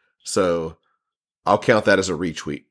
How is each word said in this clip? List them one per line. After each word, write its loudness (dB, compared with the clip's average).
So, -2
I'll 4
count 0
that 4
as -2
a -4
retweet. -8